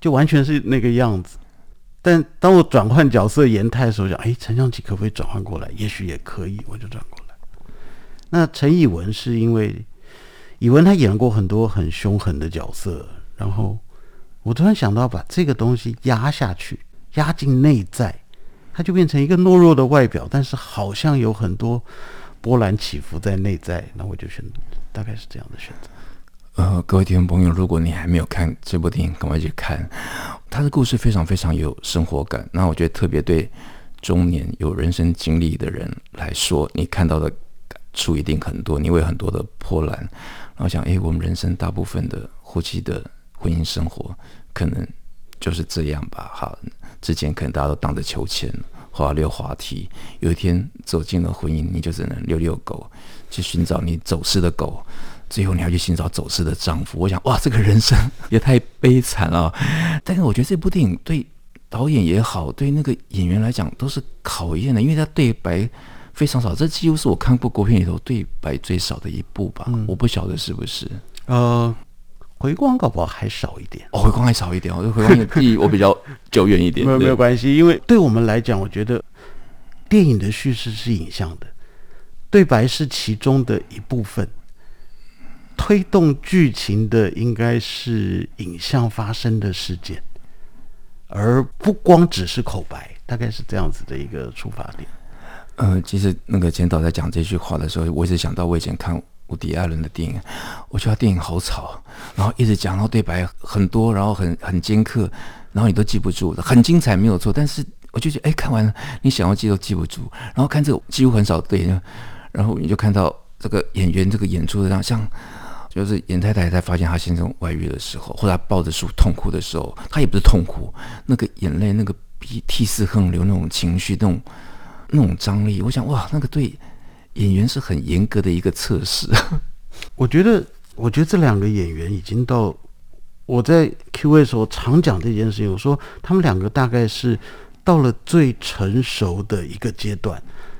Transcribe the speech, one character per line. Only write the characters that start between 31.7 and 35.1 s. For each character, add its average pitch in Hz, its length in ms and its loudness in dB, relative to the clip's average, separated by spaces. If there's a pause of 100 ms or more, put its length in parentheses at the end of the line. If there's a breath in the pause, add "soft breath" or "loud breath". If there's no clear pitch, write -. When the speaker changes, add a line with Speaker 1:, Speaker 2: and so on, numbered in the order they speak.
Speaker 2:
生 - 220 0
活 71 180 -2
感， - 300 -6
那 92 140 2
我 80 80 2
觉 85 120 0
得 - 40 0
特 - 180 -2
别 76 140 0
对 80 280 0 (520 loud breath)
中 87 260 2
年 78 180 -2 (120)
有 80 160 -2
人 90 180 0
生 - 220 0